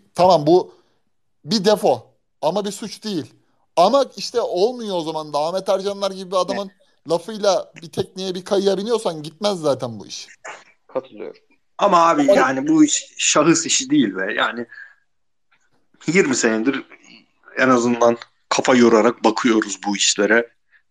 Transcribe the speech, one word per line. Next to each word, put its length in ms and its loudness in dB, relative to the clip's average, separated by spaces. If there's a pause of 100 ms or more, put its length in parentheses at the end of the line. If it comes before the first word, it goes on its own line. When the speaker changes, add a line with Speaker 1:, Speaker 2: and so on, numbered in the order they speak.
(140)
Speaker 1:
tamam 320 4
bu 280 2 (680)
bir 200 -4
defo 420 0 (360)
ama 220 -2
bir 80 -6
suç 320 -14
değil. 300 -8 (420)
Ama 280 4 (120)
işte 240 -6
olmuyor 560 -2
o 40 -4
zaman 320 -8
da 60 -2
Ahmet 300 -4
Ercanlar 420 -2
gibi 200 -12
bir 60 -2
adamın 320 -4
Speaker 2:
Evet. 420 -18
Speaker 1:
lafıyla 640 -2 (100)
bir 100 -18
tekneye 420 -8
bir 100 -10
kayıya 340 0
biniyorsan 440 -4
gitmez 380 -6
zaten 400 -4
bu 60 -18
iş. 220 -16 (580)
Speaker 2:
Katılıyorum. 540 -12 (380)
Speaker 3:
Ama 300 4
abi 140 2
Speaker 1:
Ama 100 4
Speaker 3:
yani 360 2
bu 160 6
iş 320 -4
şahıs 500 2
işi 240 -4
değil 260 2
be. 180 -6
Yani 320 -4 (1400)
yirmi 300 2
senedir 480 0 (720)
en 100 2
azından 500 2 (300)
kafa 260 0
yorarak 500 4
bakıyoruz 640 0
bu 100 -4
işlere. 580 0 (360)